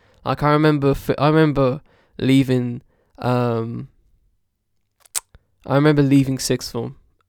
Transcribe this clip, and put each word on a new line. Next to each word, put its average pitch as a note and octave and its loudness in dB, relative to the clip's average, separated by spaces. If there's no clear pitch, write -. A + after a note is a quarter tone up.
Like, C3 -4
I D3 2
remember D3+ 2
f-, - -4
I C#3 0
remember D3+ 2
leaving, B2+ 0
um, A#2+ -4
I B2+ -2
remember D3 4
leaving C3+ 2
sixth - -6
form. B2 -10